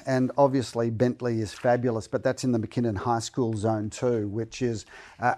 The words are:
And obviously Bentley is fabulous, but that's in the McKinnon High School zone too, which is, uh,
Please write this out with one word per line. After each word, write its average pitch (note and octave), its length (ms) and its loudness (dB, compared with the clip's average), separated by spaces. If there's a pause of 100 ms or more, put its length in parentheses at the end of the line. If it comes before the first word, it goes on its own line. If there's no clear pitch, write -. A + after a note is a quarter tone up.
And B2+ 320 2
obviously B2+ 500 2
Bentley A#2+ 540 0
is G2 100 -6
fabulous, A#2+ 560 0
but G#2 140 -4
that's B2+ 220 0
in B2+ 80 2
the A#2 60 4
McKinnon A2+ 380 0
High A#2+ 220 0
School A2+ 400 -2
zone G#2+ 320 0
too, A#2+ 380 0
which A2+ 340 -6
is, A#2 240 -2 (340)
uh, A#2+ 180 2